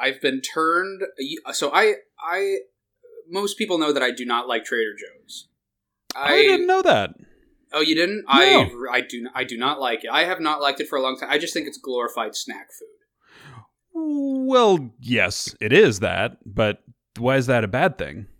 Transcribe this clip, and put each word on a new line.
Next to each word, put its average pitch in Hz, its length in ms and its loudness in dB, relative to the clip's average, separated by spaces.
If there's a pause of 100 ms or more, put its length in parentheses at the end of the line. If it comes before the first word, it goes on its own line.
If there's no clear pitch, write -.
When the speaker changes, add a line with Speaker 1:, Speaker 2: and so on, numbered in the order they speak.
Speaker 1:
I've 131 200 -2
been 135 200 -2
turned, 175 600 -2 (500)
so 143 200 -2
I, 208 220 4 (240)
I, 190 380 -2 (720)
most 196 260 -4
people 185 220 -2
know 151 140 0
that 135 100 0
I 127 80 2
do 123 140 -10
not 120 240 -2
like 117 160 -2
Trader 110 300 -4
Joe's. - 520 -20 (720)
Speaker 2:
I 277 180 0
Speaker 1:
I - 80 8
Speaker 2:
didn't 359 240 4
know 370 160 2
that. 123 320 2 (580)
Speaker 1:
Oh, 151 80 0
you 156 140 2
didn't? 190 320 0
Speaker 2:
No. - 20 -8
Speaker 1:
I, 139 420 6 (200)
I 127 100 0
do, 123 340 -10
I 131 100 -4
do 117 120 -8
not 135 240 -2
like 120 240 -2
it. 113 80 -8
I 156 120 4
have 175 160 -4
not 151 200 -2
liked 139 200 0
it 135 80 -6
for 147 80 -4
a 131 60 0
long 131 140 -2
time. - 140 -4
I 147 80 2
just 165 160 -6
think 160 140 -4
it's - 100 -14
glorified 120 560 -6
snack - 380 -12
food. - 160 -20 (1080)
Speaker 2:
Well, 262 960 2 (100)
yes, 110 600 -2
it 107 120 0
is 139 280 6
that, 95 440 -2
but 107 380 -2 (340)
why 127 200 0
is 127 100 0
that 123 160 2
a 107 60 -2
bad 143 280 0
thing? 76 300 -10 (140)